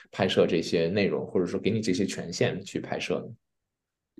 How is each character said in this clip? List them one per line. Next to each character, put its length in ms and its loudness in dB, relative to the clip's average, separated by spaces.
拍 160 2
摄 180 4
这 160 2
些 280 2
内 160 2
容， 200 0
或 140 0
者 60 2
说 140 -2
给 100 -2
你 100 2
这 140 0
些 120 0
权 280 -6
限 320 0
去 140 -6
拍 200 -4
摄 200 -2
呢？ 160 -12